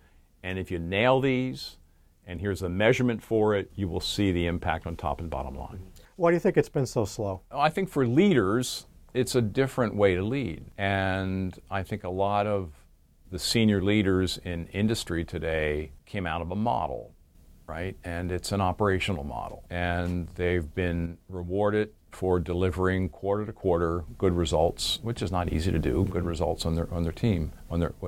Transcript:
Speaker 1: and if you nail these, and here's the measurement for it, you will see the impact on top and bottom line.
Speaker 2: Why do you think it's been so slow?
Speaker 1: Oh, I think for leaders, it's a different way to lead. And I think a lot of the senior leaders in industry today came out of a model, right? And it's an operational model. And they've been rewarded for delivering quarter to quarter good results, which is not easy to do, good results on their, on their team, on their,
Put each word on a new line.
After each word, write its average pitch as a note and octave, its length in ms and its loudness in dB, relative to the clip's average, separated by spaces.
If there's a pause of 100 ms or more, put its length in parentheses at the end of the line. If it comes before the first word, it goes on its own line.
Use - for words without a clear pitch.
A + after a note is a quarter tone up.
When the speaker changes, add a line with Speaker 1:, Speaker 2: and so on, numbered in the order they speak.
(420)
Speaker 1:
and F#2 160 -4
if F#2 120 -6
you F2 80 -4
nail G#2+ 420 4
these, C3 580 -2 (480)
and F2 140 -8
here's F#2 200 -2
the F#2 80 -4
measurement A2+ 540 4
for G#2+ 320 2
it, G2 200 -2
you G2 140 -4
will F2 120 -4
see G2+ 320 2
the F2 140 2
impact E2+ 400 -2
on E2 100 -8
top D2 240 -4
and E2 100 -8
bottom C2+ 260 -8
line. F#2 240 -12 (360)
Speaker 2:
Why E3+ 140 4
do F3 40 4
you E3 60 2
think F3+ 160 2
it's D3+ 120 4
been C3+ 180 -2
so A#2 180 0
slow? G2 360 -6 (100)
Speaker 1:
Oh, C#3+ 100 -6
I D#3 100 4
think F#3+ 180 -2
for C3+ 180 2
leaders, B2 800 4 (280)
it's B2 200 0
a B2+ 60 6
different A#2 540 0
way G2+ 200 6
to F#2 80 0
lead. A2 420 -4 (120)
And F#2+ 800 0 (120)
I F#2+ 120 -2
think F#2+ 220 -6
a F2+ 60 -4
lot G2+ 360 2
of F#2+ 260 -2 (580)
the F2+ 80 -8
senior G#2+ 420 4
leaders F#2+ 640 2
in E2+ 240 -6
industry G2 560 -2
today D#2 680 -2 (120)
came F#2+ 220 -6
out E2 160 -4
of E2+ 80 -6
a F#2 60 -4
model, F2 580 -4 (520)
right? F2 380 -6
And F2 260 -4
it's F2+ 220 -4
an G2+ 80 0
operational F#2 640 0
model. - 460 -10
And F2 640 -2
they've F2 400 0
been E2+ 440 -2 (100)
rewarded G2+ 640 0 (180)
for F2+ 300 2
delivering F#2 680 2
quarter G2+ 380 -2
to A2 60 -10
quarter E2+ 520 0 (140)
good F#2 160 4
results, E2+ 680 2
which A#2 200 -6
is F2+ 80 -4
not F2 220 -2
easy D#2+ 200 0
to E2 60 2
do, D2+ 320 2
good F2 140 -2
results E2+ 420 -2
on E2 80 0
their, E2 180 -2
on F2 100 -2
their E2 100 -2
team, D#2+ 400 0 (180)
on E2+ 100 0
their, E2+ 140 -2 (140)